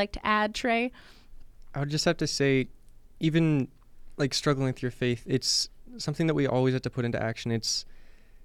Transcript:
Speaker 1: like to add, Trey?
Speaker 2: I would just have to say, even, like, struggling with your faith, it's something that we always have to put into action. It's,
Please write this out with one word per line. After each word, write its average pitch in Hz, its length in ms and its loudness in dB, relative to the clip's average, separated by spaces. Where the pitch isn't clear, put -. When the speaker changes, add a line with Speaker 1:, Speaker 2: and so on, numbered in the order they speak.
Speaker 1:
like - 80 -6
to - 140 -6
add, 214 280 2
Trey? 240 360 0
Speaker 2:
I 139 60 -2
would 143 100 -2
just 156 140 0
have 170 140 4
to 156 80 0
say, 135 420 2
even, 156 480 4
like, 139 180 0
struggling 135 320 2
with 127 160 -2
your 123 80 -2
faith, 120 360 -2
it's - 420 0
something 160 280 -2
that 156 80 2
we 143 120 2
always 127 280 2
have 131 80 -2
to 123 80 -4
put 123 140 -2
into 117 180 -2
action. 113 300 -4
It's, - 320 -2